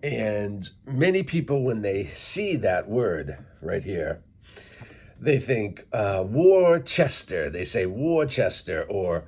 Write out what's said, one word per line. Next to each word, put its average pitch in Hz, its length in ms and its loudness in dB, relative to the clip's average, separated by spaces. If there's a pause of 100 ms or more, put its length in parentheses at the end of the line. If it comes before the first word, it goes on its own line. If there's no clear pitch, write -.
And 104 640 -4 (160)
many 170 380 2
people, 143 400 0
when 117 180 0
they 101 240 0 (100)
see 190 420 -4
that 92 300 0
word 85 500 -2 (240)
right 85 220 -4
here, 82 380 -4 (1000)
they 139 200 2
think, 107 540 -4
uh, 98 340 0
Worcester. 165 1200 4
They 85 140 -6
say 98 220 -2
Worcester 104 1000 0
or 90 440 -2